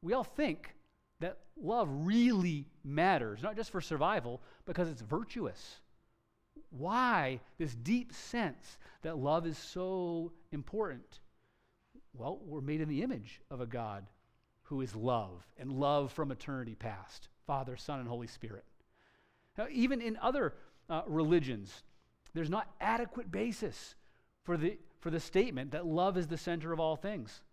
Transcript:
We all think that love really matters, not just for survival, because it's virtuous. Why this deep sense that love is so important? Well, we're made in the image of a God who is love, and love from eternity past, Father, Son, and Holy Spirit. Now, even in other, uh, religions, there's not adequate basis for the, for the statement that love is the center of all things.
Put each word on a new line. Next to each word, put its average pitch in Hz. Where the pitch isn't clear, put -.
We 165
all 247
think -
that -
love 220
really 180
matters, 139
not 208
just 214
for 185
survival, 147
because 175
it's 127
virtuous. 151
Why 165
this 143
deep 226
sense -
that 160
love 156
is 160
so 180
important? 151
Well, 135
we're 151
made 151
in 156
the 151
image 143
of 131
a 123
God 107
who 139
is 113
love, 107
and 131
love 139
from 147
eternity 127
past, 101
Father, 135
Son, 139
and 123
Holy 120
Spirit. 110
Now, 214
even 254
in 226
other, 240
uh, 165
religions, 151
there's 160
not 208
adequate 233
basis 214
for 175
the, 165
for 165
the 160
statement 139
that 170
love 180
is 175
the 156
center 170
of 160
all 160
things. 170